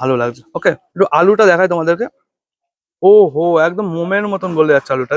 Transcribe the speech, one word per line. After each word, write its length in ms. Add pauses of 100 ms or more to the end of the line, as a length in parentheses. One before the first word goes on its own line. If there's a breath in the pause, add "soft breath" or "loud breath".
ভালো 220
লাগছে, 200 (140)
ওকে। 160 (220)
একটু 120 (120)
আলুটা 320
দেখাই 220
তোমাদেরকে। 340 (960)
ও 80 (220)
হো, 120 (220)
একদম 200 (100)
মোমের 360
মতন 260
গলে 160
যাচ্ছে 200
আলুটা, 220